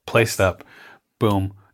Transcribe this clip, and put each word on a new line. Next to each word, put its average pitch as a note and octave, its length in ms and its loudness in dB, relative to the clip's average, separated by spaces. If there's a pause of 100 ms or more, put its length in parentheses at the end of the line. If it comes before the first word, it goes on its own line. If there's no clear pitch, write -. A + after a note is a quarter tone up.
placed - 340 0
up. F#2+ 240 0 (560)
Boom. G2+ 340 0 (200)